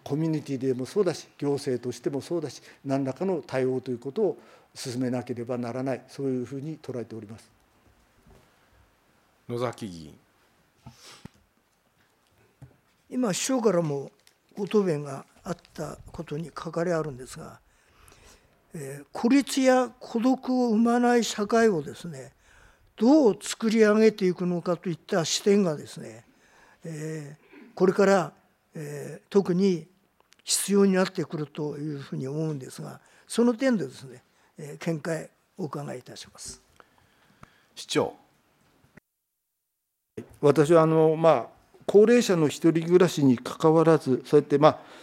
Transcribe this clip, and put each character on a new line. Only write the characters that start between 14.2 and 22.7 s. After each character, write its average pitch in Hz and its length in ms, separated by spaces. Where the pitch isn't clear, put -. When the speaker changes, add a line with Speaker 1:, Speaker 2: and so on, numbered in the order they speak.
Speaker 3:
ご 208 100
答 214 160
弁 147 220
が 139 220
あ 180 60
っ 170 60
た 160 220
こ 170 140
と 147 120
に 156 160
関 - 220
わ 165 80
り 175 100
あ 160 80
る 151 120
ん 123 40
で 127 80
す - 140
が、 - 220
え 143 280
ー、 - 100
孤 - 160
立 269 320
や 254 400
孤 - 180
独 254 320
を 240 60
生 214 60
ま 233 220
な 240 160
い 240 80
社 208 240
会 226 220
を 165 140
で 120 120
す - 140
ね、 131 240